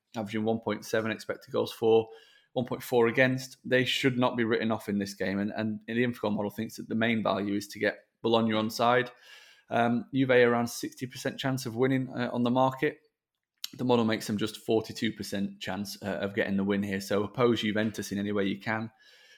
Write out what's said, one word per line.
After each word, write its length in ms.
averaging 280
one 160
point 240
seven 260
expected 420
goals 200
for, 360
one 120
point 180
four 260
against. 560
They 200
should 340
not 180
be 80
written 260
off 180
in 100
this 160
game, 240
and, 180
and 300
the 200
Infocom 300
model 140
thinks 260
that 120
the 60
main 280
value 320
is 140
to 100
get 200
Bologna 320
on 160
side. 400
Um, 460
Juve 160
around 380
sixty 380
percent 320
chance 280
of 100
winning, 400
uh, 160
on 100
the 80
market. 480
The 80
model 220
makes 200
them 120
just 200
forty-two 540
percent 480
chance, 420
uh, 180
of 140
getting 220
the 80
win 180
here. 180
So 240
oppose 360
Juventus 520
in 60
any 140
way 120
you 140
can, 320